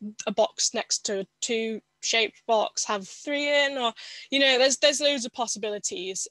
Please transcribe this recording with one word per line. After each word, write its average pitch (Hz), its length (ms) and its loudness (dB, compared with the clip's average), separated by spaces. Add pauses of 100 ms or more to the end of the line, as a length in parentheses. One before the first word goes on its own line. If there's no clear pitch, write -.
(260)
a 220 60 0
box - 420 0
next - 320 -4
to 196 140 -2
a 190 60 -6 (140)
two-shaped 226 1040 -2
box - 380 0
have 202 240 -4
three 285 400 -4
in? 285 300 2
Or, 233 140 0 (380)
you 269 100 2
know, 262 180 6
there's, 262 180 4
there's 294 240 2
loads 285 240 2
of 247 80 -8
possibilities. 202 1000 -6